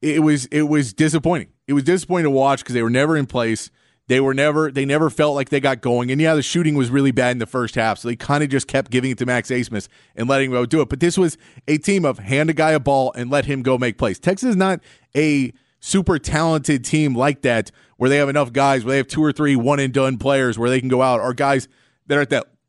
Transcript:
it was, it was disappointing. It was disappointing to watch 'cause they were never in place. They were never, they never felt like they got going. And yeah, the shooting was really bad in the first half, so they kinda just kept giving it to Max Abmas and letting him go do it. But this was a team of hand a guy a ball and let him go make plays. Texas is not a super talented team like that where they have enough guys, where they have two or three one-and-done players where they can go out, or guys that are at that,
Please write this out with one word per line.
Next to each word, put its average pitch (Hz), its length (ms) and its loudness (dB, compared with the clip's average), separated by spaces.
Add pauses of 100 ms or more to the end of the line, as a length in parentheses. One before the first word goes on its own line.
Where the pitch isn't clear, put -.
it 151 220 0
was, 147 220 2
it 151 180 -2
was 147 300 0
disappointing. 156 560 0 (180)
It 135 60 -2
was 143 100 2
disappointing 175 420 0
to 143 60 2
watch 135 320 2
'cause 127 100 -10
they 120 100 0
were 113 60 0
never 147 280 2
in 139 80 0
place. 113 440 -4 (380)
They 127 120 2
were 135 140 2
never, 147 380 0
they 135 120 -4
never 147 260 2
felt 151 260 0
like 139 140 -4
they 139 120 0
got 131 180 0
going. 123 320 0
And 135 80 0
yeah, 160 140 4
the 151 80 2
shooting 156 340 0
was 127 140 2
really 139 220 2
bad 123 200 0
in 123 60 -4
the 113 80 -4
first 123 300 -6
half, 110 240 0
so 120 100 -8
they 120 80 -6
kinda 147 280 -2
just 135 220 -2
kept 135 240 -4
giving 127 200 0
it 117 80 -6
to 123 60 -4
Max 123 240 -2
Abmas 123 380 -4 (300)
and 117 100 -4
letting 135 200 2
him 131 40 -6
go 123 140 0
do 156 160 2
it. 131 80 -2
But 139 100 -6
this 170 180 0
was 175 200 0 (300)
a 151 100 2
team 190 260 0
of 131 160 0
hand 135 300 0
a 160 40 -2
guy 156 180 2
a 156 80 2
ball 131 340 0
and 120 160 -8
let 139 160 0
him 139 160 -4
go 131 160 2
make 123 200 -2
plays. 107 220 -2
Texas 196 300 -2
is 220 80 2
not 190 240 0 (340)
a 143 380 0 (260)
super 190 400 0
talented 156 640 0
team 151 320 0
like 139 280 0
that 117 280 0 (240)
where 127 140 0
they 143 80 4
have 143 100 2
enough 139 240 0
guys, 139 320 2
where 127 100 -2
they 135 40 0
have 135 100 -2
two 156 160 -2
or 151 80 2
three 143 240 0
one-and-done 131 600 0
players 131 420 0
where 120 100 0
they 131 120 0
can 131 80 -6
go 127 120 2
out, 127 200 2
or 123 120 -2
guys 139 360 -2 (380)
that 143 100 0
are 147 40 2
at 139 100 -4
that, 135 200 -2 (180)